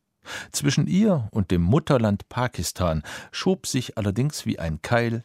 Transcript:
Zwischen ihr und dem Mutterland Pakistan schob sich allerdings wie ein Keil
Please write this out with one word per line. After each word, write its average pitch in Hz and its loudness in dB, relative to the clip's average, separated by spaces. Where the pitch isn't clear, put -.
Zwischen 143 2
ihr 180 2
und 104 -2
dem 87 4
Mutterland 113 2
Pakistan 90 -2
schob - -2
sich - -4
allerdings 110 -2
wie 110 -2
ein 80 -4
Keil 117 0